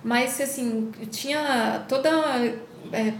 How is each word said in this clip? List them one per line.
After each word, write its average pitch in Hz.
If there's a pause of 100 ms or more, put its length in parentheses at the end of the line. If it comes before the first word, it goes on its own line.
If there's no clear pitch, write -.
mas, 247
assim, 226 (100)
eu 220
tinha 269
toda, 269 (800)
é, 220